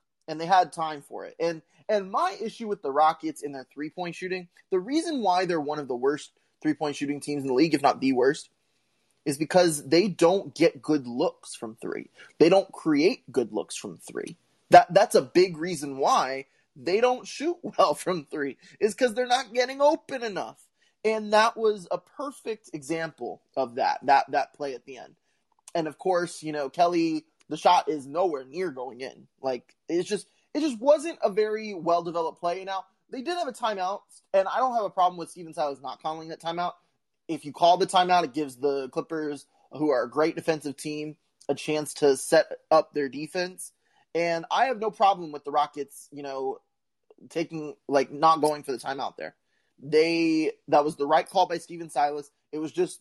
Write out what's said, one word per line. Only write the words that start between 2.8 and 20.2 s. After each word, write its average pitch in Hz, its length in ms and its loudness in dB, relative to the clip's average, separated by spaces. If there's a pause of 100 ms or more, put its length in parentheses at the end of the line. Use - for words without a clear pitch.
the 143 100 -4
Rockets 156 520 0
in 143 80 -8
their 135 200 -12
three-point 165 440 -8
shooting, 180 320 -8 (240)
the 185 80 2
reason 285 420 -2
why 185 240 2
they're 170 160 0
one 147 180 -4
of 139 80 -8
the 127 80 -4
worst 139 360 -2 (320)
three-point 147 320 -2
shooting 143 240 -6
teams 143 240 -6
in 135 40 -6
the 131 60 0
league, 151 220 4
if 135 80 0
not 135 180 4
the 135 120 4
worst, 131 360 2 (760)
is 139 120 -2
because 156 500 2
they 170 200 4
don't 170 480 2
get 143 260 4
good 147 240 0
looks 123 480 -6
from 113 260 -12
three. - 300 -10 (300)
They 160 100 8
don't 190 220 4
create 156 600 0
good 117 220 -2
looks 87 220 -6
from 90 240 -12
three. - 380 -12 (340)
That, 175 200 10
that's 208 240 4
a 180 60 4
big 170 360 2
reason 147 400 -8
why 139 480 0 (300)
they 175 260 -2
don't 247 260 0
shoot 330 300 -6 (100)
<laughs> - 100 -14
well 165 160 4
from 165 320 -6
three, 143 320 -8 (220)
is 208 160 0
'cause 247 180 0
they're 247 140 -2
not 247 260 0
getting 254 280 -2
open 285 420 0